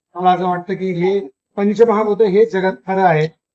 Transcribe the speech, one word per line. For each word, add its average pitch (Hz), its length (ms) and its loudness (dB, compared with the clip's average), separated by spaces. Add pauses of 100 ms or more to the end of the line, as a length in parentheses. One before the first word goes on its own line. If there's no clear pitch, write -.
(140)
मला 180 180 2
असं 180 160 -2
वाटतं 180 260 -6
की 185 180 -6
हे 190 360 -2 (280)
पंचमहाभूत 208 680 2
हे 208 240 4
जगात 190 260 -2
खरं 190 300 -4
आहे 160 400 0 (120)